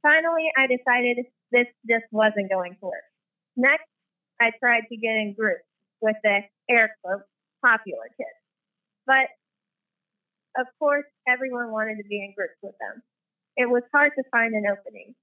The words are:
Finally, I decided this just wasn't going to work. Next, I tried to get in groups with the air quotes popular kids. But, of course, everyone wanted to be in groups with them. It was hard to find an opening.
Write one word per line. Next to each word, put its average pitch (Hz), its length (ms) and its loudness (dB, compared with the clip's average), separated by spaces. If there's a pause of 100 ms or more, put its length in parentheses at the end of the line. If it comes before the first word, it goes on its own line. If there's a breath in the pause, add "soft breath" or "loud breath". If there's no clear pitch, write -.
Finally, 320 560 2
I 269 100 2
decided 247 580 0 (260)
this 240 180 2 (180)
just 226 240 0
wasn't 214 380 2
going 185 320 -2
to 202 40 -16
work. - 220 -10 (480)
Next, 277 340 2 (520)
I 226 180 2
tried 233 300 0
to 233 80 -12
get 220 160 -4
in 214 240 -2
groups 208 280 -2 (360)
with 214 220 0
the 202 180 2 (280)
air 226 320 2
quotes 196 280 -8 (340)
popular 196 540 0
kids. - 240 -14 (640)
But, 262 240 2 (1300)
of 254 80 -4 (100)
course, 285 280 2 (220)
everyone 247 440 -2
wanted 214 300 -4
to 202 80 -16
be 208 80 -6
in 196 180 -10
groups 190 260 -8
with 196 200 -16
them. - 200 -12 (540)
It 247 140 0
was 240 140 2 (100)
hard 285 240 4
to 262 120 -4
find 226 240 0
an 208 120 -2
opening. 202 580 -6